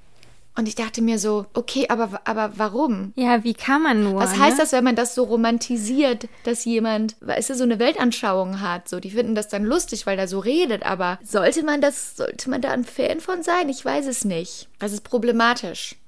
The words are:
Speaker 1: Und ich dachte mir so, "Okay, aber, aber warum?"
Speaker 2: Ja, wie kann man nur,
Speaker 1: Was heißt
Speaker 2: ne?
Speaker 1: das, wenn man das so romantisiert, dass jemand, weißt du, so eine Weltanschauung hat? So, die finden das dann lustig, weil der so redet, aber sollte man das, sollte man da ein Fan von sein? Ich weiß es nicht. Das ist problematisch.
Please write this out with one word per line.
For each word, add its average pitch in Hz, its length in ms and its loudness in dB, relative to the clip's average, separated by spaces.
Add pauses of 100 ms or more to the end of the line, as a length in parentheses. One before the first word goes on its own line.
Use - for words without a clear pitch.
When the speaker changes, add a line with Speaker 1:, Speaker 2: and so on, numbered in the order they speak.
(540)
Speaker 1:
Und 220 140 -2
ich 214 60 -8
dachte 226 260 -6
mir 226 180 2
so, 208 360 0
"Okay, 254 340 -2
aber, 220 380 0
aber 214 300 -2
warum?" 208 600 0
Speaker 2:
Ja, 240 260 4
wie 233 120 0
kann 277 280 2
man 240 220 4
nur, 196 160 2
Speaker 1:
Was 202 180 2
heißt 277 200 6
Speaker 2:
ne? 320 60 4
Speaker 1:
das, - 80 0
wenn 254 120 4
man 247 120 4
das 240 180 0
so 254 100 2
romantisiert, 233 1040 0 (160)
dass 233 220 -2
jemand, 220 560 0
weißt - 260 -2
du, 269 60 -4
so 254 80 -2
eine 233 160 4
Weltanschauung 214 840 0
hat? 180 260 -6
So, 180 140 -8
die 196 120 -10
finden 226 220 0
das 214 140 -2
dann 202 160 -4
lustig, 277 420 -2
weil 196 120 0
der 190 100 0
so 196 120 -4
redet, 247 440 0
aber 185 400 -2
sollte 277 380 2
man 294 180 0
das, - 380 0
sollte - 320 -6
man 254 100 -2
da 262 100 -2
ein 247 140 -2
Fan 269 360 -2
von 359 220 -6
sein? 339 280 0
Ich 262 120 -8
weiß 277 240 -2
es 240 200 -2
nicht. 175 420 -6 (100)
Das 208 140 -4
ist 208 120 -10
problematisch. 233 920 0 (120)